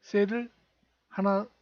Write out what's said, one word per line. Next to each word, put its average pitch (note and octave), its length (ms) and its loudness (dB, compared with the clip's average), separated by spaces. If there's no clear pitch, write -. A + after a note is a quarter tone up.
셀을 G#3+ 500 -2
하나 G3 360 0